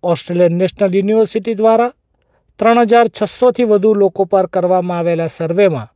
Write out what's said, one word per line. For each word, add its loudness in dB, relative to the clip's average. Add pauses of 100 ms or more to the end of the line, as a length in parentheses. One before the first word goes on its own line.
ઓસ્ટ્રેલિયન 0
નેશનલ -2
યુનિવર્સિટી 0
દ્વારા 2 (640)
ત્રણ 2
હજાર 4
છસોથી -2
વધુ 2
લોકો 0
પર 0
કરવામાં -2
આવેલા -2
સર્વેમાં -2